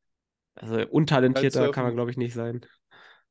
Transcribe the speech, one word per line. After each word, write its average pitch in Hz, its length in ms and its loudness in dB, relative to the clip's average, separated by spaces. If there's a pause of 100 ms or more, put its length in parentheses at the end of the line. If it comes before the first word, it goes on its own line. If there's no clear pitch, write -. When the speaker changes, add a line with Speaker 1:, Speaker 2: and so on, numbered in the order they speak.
(560)
Speaker 1:
Also 113 320 -4
untalentierter 135 840 2
kann 139 140 -2
man, 123 100 -2
Speaker 2:
Kitesurfen - 20 -6
Speaker 1:
glaub 120 140 -2
ich, 120 80 -8
nicht 120 160 -4
sein. 117 320 -8 (640)